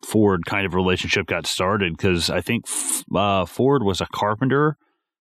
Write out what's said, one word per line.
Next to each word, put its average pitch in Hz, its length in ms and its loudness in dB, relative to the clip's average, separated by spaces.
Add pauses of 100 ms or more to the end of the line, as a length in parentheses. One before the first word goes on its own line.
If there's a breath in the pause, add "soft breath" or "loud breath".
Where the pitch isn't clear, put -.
Ford 101 400 4
kind 98 200 -2
of 82 80 -4
relationship 92 540 0
got 85 200 -4
started, 95 500 0
'cause 87 320 2
I 87 120 0
think 117 260 -2
F-, - 360 -4 (120)
uh, 98 300 2
Ford 135 380 0
was 98 180 0
a 92 100 -2
carpenter 131 680 0 (440)